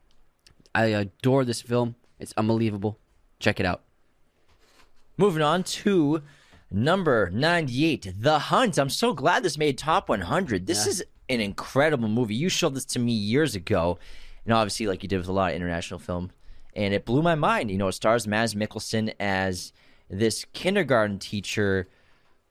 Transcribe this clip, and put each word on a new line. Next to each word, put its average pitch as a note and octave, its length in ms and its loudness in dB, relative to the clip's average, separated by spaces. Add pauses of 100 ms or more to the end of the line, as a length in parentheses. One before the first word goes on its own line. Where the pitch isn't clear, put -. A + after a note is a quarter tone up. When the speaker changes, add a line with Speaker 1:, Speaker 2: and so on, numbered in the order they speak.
(760)
Speaker 1:
I A2+ 120 4
adore A2+ 600 2
this A#2 160 -4
film. A#2+ 320 0 (240)
It's - 180 -14
unbelievable. G#2+ 640 0 (420)
Check - 180 0
it G2 60 0
out. F2+ 200 -2 (1300)
Speaker 2:
Moving E3 260 2
on D#3+ 200 2
to D#3+ 600 2 (480)
number B2 640 2
ninety-eight, C#3+ 840 0
The D3 200 4
Hunt. F#3 380 0
I'm C#3 140 2
so A#3+ 240 0
glad D#3 280 0
this D3 140 -2
made D3 220 0
top E3 320 0
one G#2+ 100 0
hundred. F#3 460 -2
This F#3+ 180 0
Speaker 1:
Yeah. G4+ 60 0
Speaker 2:
is F#3 140 -4 (260)
an B2 100 0
incredible A#2+ 680 0
movie. A2 260 0
You D3 160 0
showed D3+ 240 0
this C3+ 120 -8
to - 120 -4
me A#2+ 140 0
years A2+ 420 0
ago. F2 440 0 (500)
And A2+ 60 4
obviously, A2 320 0
like F#2+ 160 -2
you F#2+ 80 -10
did F#2+ 80 2
with F2+ 100 -4
a F#2 40 -4
lot F#2+ 180 2
of D2+ 60 -4
international F2 440 -6
film. F2+ 300 -6 (440)
And G2+ 200 0
it G2+ 100 0
blew B2 160 2
my E3+ 140 4
mind. D#3 360 0
You F#2 60 -2
know, G2 120 2
it F#2 40 0
stars A2 340 2
Mads G#2+ 280 0
Mikkelsen G#2+ 640 -4
as F#2+ 540 -2 (340)
this G#2+ 460 -2
kindergarten B2+ 640 2
teacher G2 680 -2 (640)